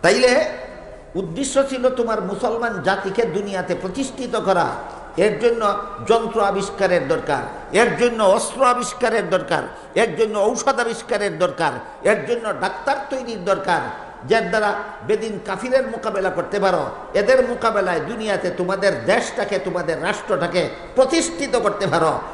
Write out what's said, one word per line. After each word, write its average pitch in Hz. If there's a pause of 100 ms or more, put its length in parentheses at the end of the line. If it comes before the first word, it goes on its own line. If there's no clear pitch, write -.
তাইলে 247 (680)
উদ্দেশ্য 196
ছিল 254
তোমার 226
মুসলমান 220
জাতিকে 196
দুনিয়াতে 185
প্রতিষ্ঠিত 247
করা, 175 (500)
এর 202
জন্য 226 (340)
যন্ত্র 220
আবিষ্কারের 190
দরকার, 147 (300)
এর 190
জন্য 226
অস্ত্র 208
আবিষ্কারের 233
দরকার, 180 (320)
এর 175
জন্য 214
ঔষধ 240
আবিষ্কারের 208
দরকার, 165 (300)
এর 202
জন্য 220
ডাক্তার 269 (140)
তৈরির 233
দরকার, 180 (480)
যার 214
দ্বারা 208 (320)
বেদিন 214
কাফিরের 233
মোকাবেলা 202
করতে 175
পারো, 170 (240)
এদের 240
মোকাবেলায় 208
দুনিয়াতে 196
তোমাদের 180
দেশটাকে, 208
তোমাদের 165
রাষ্ট্রটাকে 170 (240)
প্রতিষ্ঠিত 262
করতে 202
পারো। 160 (140)